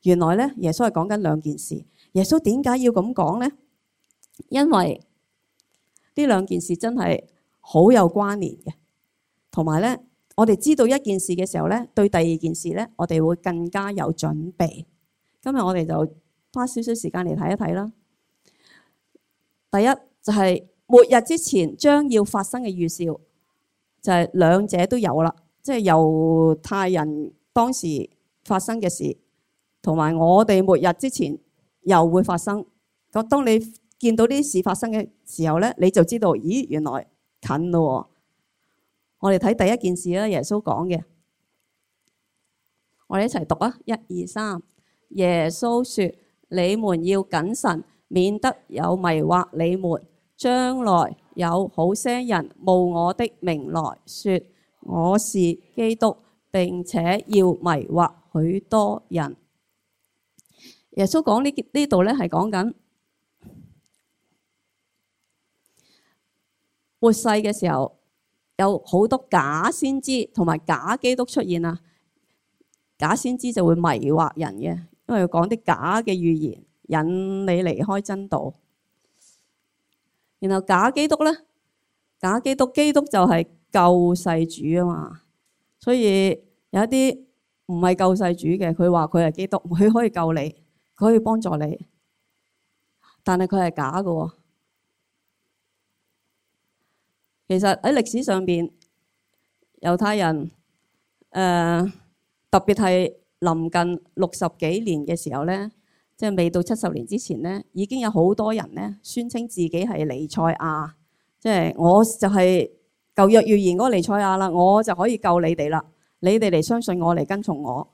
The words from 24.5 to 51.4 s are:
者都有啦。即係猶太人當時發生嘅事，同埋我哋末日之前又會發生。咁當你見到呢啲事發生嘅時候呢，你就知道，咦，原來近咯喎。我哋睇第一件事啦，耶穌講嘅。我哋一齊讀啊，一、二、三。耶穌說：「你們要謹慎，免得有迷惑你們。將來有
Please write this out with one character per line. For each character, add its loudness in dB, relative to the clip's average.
者 0
都 0
有 0
啦。 0
即 -6
係 -2
猶 4
太 -4
人 -4
當 2
時 -4
發 -2
生 -6
嘅 0
事， -6
同 0
埋 2
我 6
哋 4
末 6
日 2
之 -4
前 -4
又 4
會 2
發 -2
生。 -6
咁 -4
當 0
你 4
見 2
到 4
呢 0
啲 -4
事 0
發 0
生 -6
嘅 -2
時 -4
候 2
呢， 0
你 4
就 4
知 0
道， 0
咦， -2
原 -4
來 -6
近 -4
咯 0
喎。 -20
我 0
哋 2
睇 0
第 2
一 0
件 -2
事 -8
啦， -2
耶 -2
穌 -4
講 -4
嘅。 -4
我 -2
哋 2
一 -2
齊 -4
讀 -2
啊， -4
一、 -6
二、 -10
三。 -8
耶 0
穌 -2
說： -2
「你 0
們 -2
要 0
謹 -4
慎， -4
免 0
得 -2
有 -2
迷 0
惑 0
你 -2
們。 -4
將 -2
來 2
有 0